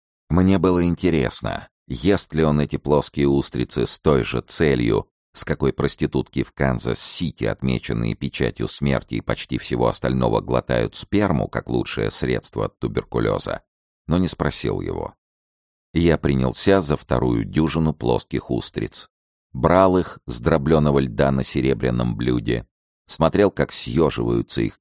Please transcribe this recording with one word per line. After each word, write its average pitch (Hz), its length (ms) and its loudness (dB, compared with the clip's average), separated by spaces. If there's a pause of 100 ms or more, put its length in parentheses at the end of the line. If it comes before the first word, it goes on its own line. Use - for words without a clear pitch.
(280)
Мне 92 300 4
было 87 260 4
интересно, 73 840 -2 (180)
ест 85 480 -2
ли 78 100 2
он 73 160 4
эти 71 160 -2
плоские 71 520 0
устрицы 62 580 -2
с - 120 -8
той 69 260 2
же 60 160 -6
целью, 60 680 0 (240)
с - 120 -10
какой 69 280 -2
проститутки 69 720 -4
в - 100 -8
Канзас-Сити, 62 920 -4
отмеченные 57 680 -2
печатью 60 520 -4
смерти - 480 -2
и 57 60 -2
почти - 380 -4
всего 60 280 -2
остального, 60 540 0
глотают 60 560 -2
сперму, 85 520 0
как - 200 -8
лучшее 55 420 -2
средство 57 560 -4
от - 140 -10
туберкулёза, 53 840 -4 (460)
но 82 100 2
не 92 80 2
спросил 50 540 -4
его. 50 340 -8 (800)
Я 82 240 4
принялся 71 640 2
за 73 160 -2
вторую 60 480 0
дюжину 78 500 0
плоских - 560 -2
устриц. - 580 -6 (440)
Брал 90 440 4
их - 300 -2
с 58 140 -8
дроблёного 76 580 4
льда 67 320 2
на 67 120 0
серебряном 60 720 0
блюде, 58 500 -2 (400)
смотрел, 92 440 2
как - 220 -2
съёживаются 58 880 -2
их 55 200 -4